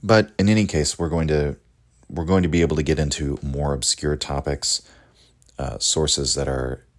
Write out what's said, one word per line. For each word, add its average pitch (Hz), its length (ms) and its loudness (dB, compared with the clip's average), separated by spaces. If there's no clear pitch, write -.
But 107 360 4
in 98 100 4
any 107 180 4
case, - 320 0
we're 82 100 -2
going 80 200 0
to, 73 280 0
we're 80 160 -6
going 92 180 2
to 87 60 2
be 85 140 2
able 78 140 2
to 78 60 0
get 76 160 0
into 73 440 -2
more 71 300 -2
obscure 73 440 -2
topics, - 680 -4
uh, 67 200 -8
sources 76 560 0
that 69 140 -2
are 64 360 -6